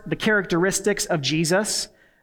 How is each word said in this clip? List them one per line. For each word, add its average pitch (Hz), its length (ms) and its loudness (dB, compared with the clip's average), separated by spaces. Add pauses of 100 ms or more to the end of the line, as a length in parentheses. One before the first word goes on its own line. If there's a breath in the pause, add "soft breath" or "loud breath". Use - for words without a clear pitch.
the 160 100 -2
characteristics 196 920 0
of 170 140 0
Jesus 160 680 0 (360 soft breath)